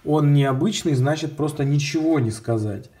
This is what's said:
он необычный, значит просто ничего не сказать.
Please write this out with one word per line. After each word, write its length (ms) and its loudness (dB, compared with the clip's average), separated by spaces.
он 280 4
необычный, 600 0
значит 420 -2
просто 280 -2
ничего 560 0
не 100 0
сказать. 600 -4